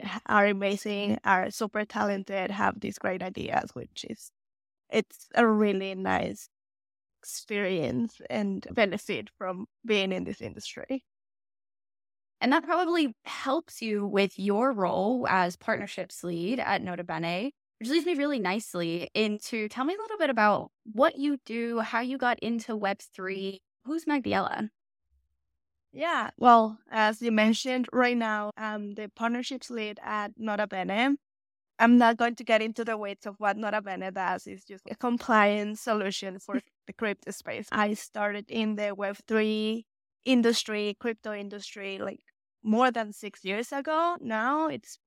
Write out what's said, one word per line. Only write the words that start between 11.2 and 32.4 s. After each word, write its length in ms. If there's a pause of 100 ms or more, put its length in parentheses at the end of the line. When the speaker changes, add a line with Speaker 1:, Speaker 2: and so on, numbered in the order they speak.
Speaker 2:
And 120
that 100
probably 600
helps 580
you 240
with 320
your 340
role 560
as 280
partnerships 640
lead 380
at 220
Nota 200
Bene, 480 (300)
which 80
leads 180
me 80
really 240
nicely 760
into, 560
tell 160
me 120
a 40
little 180
bit 120
about 400 (140)
what 340
you 260
do, 360
how 180
you 180
got 220
into 380
Web 240
three. 600 (260)
Who's 180
Magdiela? 640 (1200)
Speaker 1:
Yeah, 460
well, 400 (140)
as 280
you 120
mentioned, 600
right 240
now, 400
I'm 380
the 220
partnerships 520
lead 360
at 320
Nota 320
Bene. 480 (640)
I'm 200
not 180
going 200
to 80